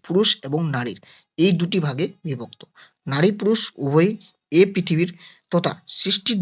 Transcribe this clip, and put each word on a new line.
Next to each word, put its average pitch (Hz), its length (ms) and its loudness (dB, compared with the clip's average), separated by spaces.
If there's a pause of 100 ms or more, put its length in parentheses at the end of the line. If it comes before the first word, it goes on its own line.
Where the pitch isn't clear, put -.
পুরুষ 196 260 2 (140)
এবং 139 180 -4 (100)
নারীর 120 280 -6 (400)
এই 185 140 4
দুটি 175 260 -2
ভাগে 147 280 -4 (180)
বিভক্ত। 120 360 -12 (460)
নারী 143 260 2
পুরুষ 214 280 0 (160)
উভয়ই 151 360 2 (380)
এ 165 140 6
পৃথিবীর 180 460 -2 (400)
তথা 175 220 0 (140)
সৃষ্টির 196 560 0